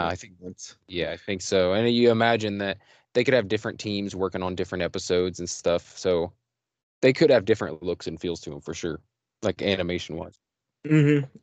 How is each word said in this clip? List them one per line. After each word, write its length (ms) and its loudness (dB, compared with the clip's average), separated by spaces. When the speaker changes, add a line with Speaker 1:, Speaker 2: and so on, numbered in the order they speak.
Speaker 1:
and 80 0
Speaker 2:
I 40 -2
think 280 -16
Speaker 1:
months? 340 -16
Speaker 2:
yeah, 220 -4
I 60 -8
think 260 -6
so. 300 2
And 200 2
you 180 6
imagine 480 2
that 200 -4
they 100 2
could 100 2
have 140 2
different 320 -4
teams 340 -6
working 280 -4
on 120 -4
different 280 -4
episodes 580 -2
and 80 -8
stuff. 480 -2
So 360 0
they 120 6
could 180 4
have 140 6
different 380 -2
looks 240 -4
and 140 -8
feels 220 -6
to 100 -12
'em 80 -12
for 140 -10
sure, 260 -6
like, 200 -2
animation-wise. 760 -4
Speaker 1:
Mm-hmm. 400 4